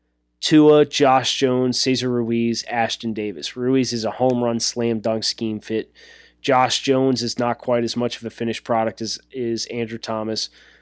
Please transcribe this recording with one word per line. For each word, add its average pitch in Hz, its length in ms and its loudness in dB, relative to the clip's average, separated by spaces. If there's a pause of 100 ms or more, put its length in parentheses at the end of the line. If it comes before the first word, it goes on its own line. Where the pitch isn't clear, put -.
(400)
Tua, 151 460 6
Josh 131 520 2
Jones, 127 400 2
Cesar 127 320 0
Ruiz, 117 540 0
Ashton 113 480 -4
Davis. 101 440 -8
Ruiz 127 360 0
is 113 120 -4
a 104 60 -2
home 123 320 0
run 117 160 0
slam 117 400 -2
dunk 110 240 -2
scheme 110 380 -4
fit. 110 320 -6 (480)
Josh 127 420 2
Jones 131 400 2
is 117 160 -6
not 120 200 0
quite 120 260 0
as 113 120 -4
much 120 200 -2
of - 80 -12
a 113 60 -8
finished - 340 -6
product 113 360 -2
as, 110 200 -8 (120)
as 117 340 -4
Andrew 117 320 -8
Thomas. 110 520 -6 (320)